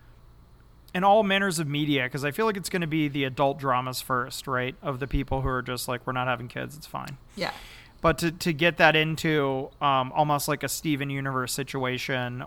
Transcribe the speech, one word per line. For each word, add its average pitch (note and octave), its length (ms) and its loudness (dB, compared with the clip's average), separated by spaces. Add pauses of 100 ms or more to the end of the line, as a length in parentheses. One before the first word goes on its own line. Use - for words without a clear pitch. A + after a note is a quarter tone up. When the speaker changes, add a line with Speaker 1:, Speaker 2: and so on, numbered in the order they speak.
(960)
Speaker 1:
in F#3 100 0
all G3+ 180 8
manners G3 360 2
of D#3+ 100 0
media, D3 400 2
'cause C3+ 160 -4
I D3 60 0
feel A3 160 0
like G#3+ 100 0
it's F#3 140 -8
gonna F3 160 -2
be D3+ 220 0
the C#3 160 -2
adult C#3 340 0
dramas B2+ 420 0
first, C3 460 -2
right? B2+ 360 -2
Of C3 180 -4
the C#3 60 -6
people C3+ 360 0
who C3+ 60 0
are B2+ 120 0
just B2 260 -6
like, B2 200 -4
"We're C3 80 -2
not B2+ 140 0
having B2 200 -2
kids, C3 280 -10
it's D#3 100 -16
fine." C3+ 320 -10 (180)
Speaker 2:
Yeah. F#3 140 -4 (500)
Speaker 1:
But D#3+ 180 2
to, E3+ 140 2
to F3 220 -2
get E3 240 2
that D#3+ 180 8
into, D3+ 720 0 (140)
um, C3+ 300 2
almost D3+ 360 2
like C#3+ 140 -2
a C3+ 60 -2
Steven C#3+ 420 -2
Universe C3+ 420 -2
situation B2+ 960 -2